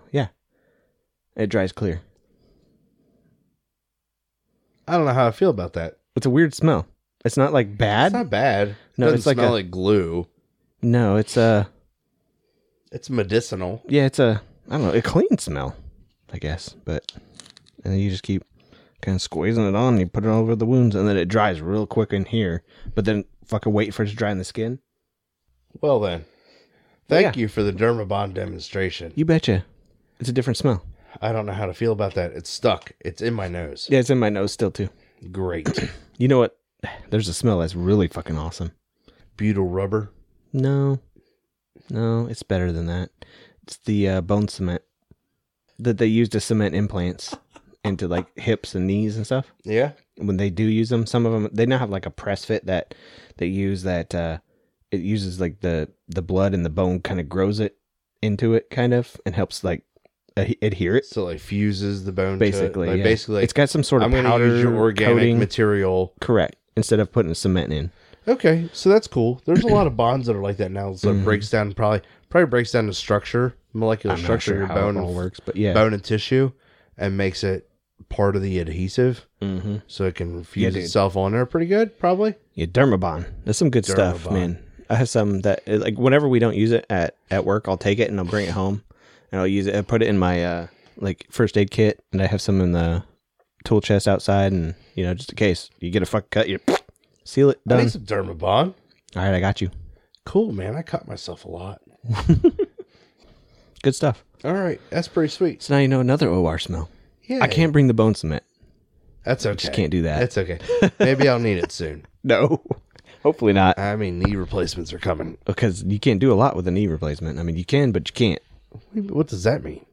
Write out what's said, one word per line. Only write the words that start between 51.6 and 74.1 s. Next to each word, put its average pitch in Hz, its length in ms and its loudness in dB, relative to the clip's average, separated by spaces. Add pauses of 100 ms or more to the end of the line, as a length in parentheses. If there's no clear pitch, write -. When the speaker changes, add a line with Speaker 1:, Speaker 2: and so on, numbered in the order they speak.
Speaker 1:
now 131 140 0
have, 120 100 -4
like, 98 160 -6
a 82 60 -10
press - 340 -8
fit 107 220 -4
that 90 280 -4 (400)
they 87 120 -4
use 98 360 -4
that, 90 320 -4
uh, 82 220 -4 (540)
it 95 100 -4
uses, 95 400 -4
like, 85 180 -4
the, 82 300 -2 (180)
the 90 140 -6
blood 95 320 0
and 90 120 0
the 82 40 -4
bone 90 320 0
kinda 90 220 -6
grows 95 360 -2
it 104 160 -4 (460)
into 110 320 0
it, - 160 0
kind 123 240 0
of, 123 320 -2
and 82 100 -6
helps, - 300 -4
like, 85 180 -4 (540)
ad-, 98 240 0
adhere 98 340 0
it. 135 100 2
Speaker 2:
So, - 200 -6
like, 87 140 -8
fuses 101 640 -2
the 98 60 -6
bone 95 280 -2
to 110 60 4
it. 101 60 2
Speaker 1:
Basically, 95 380 -2
Speaker 2:
Like, 95 80 0
Speaker 1:
yeah. 98 60 0
Speaker 2:
basically, 110 400 0
Speaker 1:
It's - 100 0
got 139 160 2
some 151 140 0
sort 131 180 2
of 110 60 4
Speaker 2:
"I'm 117 40 0
gonna 127 180 2
Speaker 1:
powder 120 180 4
Speaker 2:
use 120 140 4
your 120 140 4
organic 110 420 4
Speaker 1:
coating. 117 220 4
Speaker 2:
material." 98 800 2
Speaker 1:
Correct. 104 360 2 (200)
Instead - 240 2
of 104 100 0
putting 90 240 0
cement 90 380 0
in. 76 180 -4 (380)
Speaker 2:
Okay, 165 460 2
so - 160 2
that's 214 180 6
cool. 123 380 0
There's 175 180 4
a 240 40 -2
lot 208 200 4
of 123 80 -4
bonds 120 320 0
that 117 80 2
are 98 60 -4
like 98 160 -4
that 98 140 -4
now. 98 220 -6
So 95 160 -2
Speaker 1:
Mm-hmm. 101 120 2
Speaker 2:
it - 20 0
breaks 104 260 0
down, 104 240 0
probably, 107 280 0 (280)
probably 170 200 4
breaks 120 240 0
down 117 140 2
the 98 60 -4
structure, 120 640 -2 (160)
molecular 110 440 -2